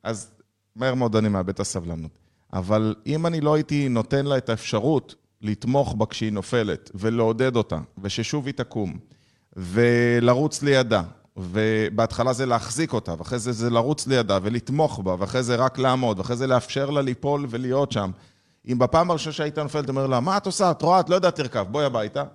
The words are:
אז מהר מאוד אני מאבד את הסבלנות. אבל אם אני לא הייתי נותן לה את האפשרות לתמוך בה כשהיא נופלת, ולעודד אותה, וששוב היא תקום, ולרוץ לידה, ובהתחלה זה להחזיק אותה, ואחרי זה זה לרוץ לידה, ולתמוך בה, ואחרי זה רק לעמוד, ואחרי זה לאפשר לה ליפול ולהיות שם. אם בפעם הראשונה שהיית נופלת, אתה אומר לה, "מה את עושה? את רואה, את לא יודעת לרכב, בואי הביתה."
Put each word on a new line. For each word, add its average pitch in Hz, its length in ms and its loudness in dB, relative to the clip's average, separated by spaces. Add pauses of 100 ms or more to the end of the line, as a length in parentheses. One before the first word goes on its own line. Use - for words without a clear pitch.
אז 107 280 -8 (440)
מהר 127 200 0
מאוד 117 200 0
אני 110 140 4
מאבד 95 200 0
את 101 100 -6
הסבלנות. 85 520 -6 (420)
אבל 107 420 0 (120)
אם 156 180 -2
אני 170 160 0
לא 151 120 4
הייתי 147 360 0
נותן 127 360 0
לה 143 120 2
את 123 120 -4
האפשרות 117 680 0 (280)
לתמוך 120 540 0
בה 110 80 2
כשהיא 110 280 -4
נופלת, 101 640 -2
ולעודד 113 600 0
אותה, 104 220 0 (240)
וששוב 117 440 -4
היא 135 80 -6
תקום, 101 440 -6 (580)
ולרוץ 120 1080 2
לידה, 131 380 4 (360)
ובהתחלה 110 960 0
זה 131 120 -2
להחזיק 123 480 -2
אותה, 104 240 -4
ואחרי 101 220 -6
זה 120 120 -4
זה 117 180 -2
לרוץ 120 380 2
לידה, 113 360 2
ולתמוך 120 560 0
בה, 92 200 -2
ואחרי 123 240 -2
זה 120 120 0
רק 127 240 0
לעמוד, 127 400 2
ואחרי 120 160 -4
זה 131 120 -2
לאפשר 135 420 0
לה 147 120 0
ליפול 139 480 -2
ולהיות 127 420 -2
שם. 101 200 -2 (600)
אם 127 80 0
בפעם 160 320 4
הראשונה 156 220 -2
שהיית 151 260 -4
נופלת, 147 240 -2
אתה 139 80 -4
אומר 139 160 0
לה, 127 120 2
"מה 185 180 0
את 196 80 -4
עושה? 185 260 2
את 139 100 -2
רואה, 175 180 6
את 156 100 0
לא 175 60 4
יודעת 185 240 2
לרכב, 117 320 -2
בואי 147 140 0
הביתה." 120 380 -2 (120)